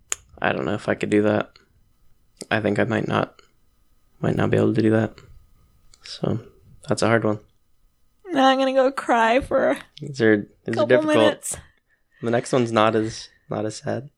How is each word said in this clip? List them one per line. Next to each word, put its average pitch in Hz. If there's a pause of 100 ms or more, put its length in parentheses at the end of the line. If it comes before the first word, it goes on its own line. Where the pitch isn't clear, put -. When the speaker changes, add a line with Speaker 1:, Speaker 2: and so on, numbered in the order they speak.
(420)
Speaker 1:
I -
don't 65
know 90
if -
I 101
could -
do 104
that. 104 (1000)
I 110
think 104
I 104
might 107
not, - (800)
might 110
not 107
be 110
able 107
to 110
do 110
that. 110 (880)
So - (480)
that's 110
a 107
hard 113
one. 107 (880)
Speaker 2:
Now 269
I'm 262
gonna 262
go 269
cry 233
for 269 (220)
Speaker 1:
These 139
are, 107 (180)
these 117
are -
Speaker 2:
couple 113
Speaker 1:
difficult. 127
Speaker 2:
minutes. - (640)
Speaker 1:
The 117
next 120
one's 120
not 110
as, 110 (200)
not 107
as 107
sad. 117